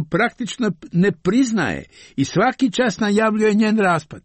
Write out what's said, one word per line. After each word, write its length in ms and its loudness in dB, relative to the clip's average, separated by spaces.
praktično 560 -4
ne 80 4
priznaje 600 0
i 80 0
svaki 460 0
čas 280 -2
najavljuje 640 2
njen 160 2
raspad? 460 -2